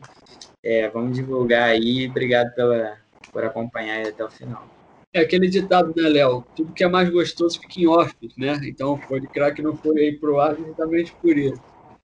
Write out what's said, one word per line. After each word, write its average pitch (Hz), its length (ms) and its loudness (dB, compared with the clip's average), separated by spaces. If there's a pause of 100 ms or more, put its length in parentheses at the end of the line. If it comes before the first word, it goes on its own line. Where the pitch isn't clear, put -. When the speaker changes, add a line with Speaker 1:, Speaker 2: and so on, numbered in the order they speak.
(640)
Speaker 1:
É, 113 280 0
vamos 123 260 -4
divulgar 123 540 0
aí, 120 380 0
obrigado 123 460 0
pela, 117 440 0 (340)
por 110 100 -6
acompanhar 110 580 -6
aí 110 80 -6
até 107 140 -10
o 107 80 -8
final. 123 380 -16 (460)
Speaker 2:
É 180 60 2
aquele 180 280 2
ditado, 180 480 2
né, 165 100 2
Léo? 135 380 2 (100)
Tudo 160 200 -6
que 190 100 0
é 180 40 2
mais 180 200 2
gostoso 170 500 0
fica - 220 -14
em 170 60 4
off, 160 280 4 (220)
né? 143 280 -4
Então, 135 280 -4
o 143 60 -2
Podcrack 143 640 -4
não 156 120 -2
foi 156 240 0
aí 151 140 4
pro 147 260 0
ar 151 220 2
exatamente 160 520 -4 (100)
por 294 160 4
isso. 135 240 -2 (420)